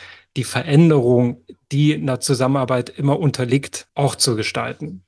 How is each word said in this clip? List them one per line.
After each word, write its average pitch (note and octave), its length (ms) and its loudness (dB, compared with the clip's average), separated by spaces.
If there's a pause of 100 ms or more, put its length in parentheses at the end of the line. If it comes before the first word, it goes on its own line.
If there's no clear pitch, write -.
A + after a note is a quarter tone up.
(360)
die C3 80 -2
Veränderung, B2+ 1000 2 (300)
die D3 220 2
einer C3+ 260 -4
Zusammenarbeit C3 720 0
immer C#3 280 -2
unterliegt, C3+ 760 -2
auch C#3+ 200 -2
zu A#2 220 0
gestalten. A#2 720 -8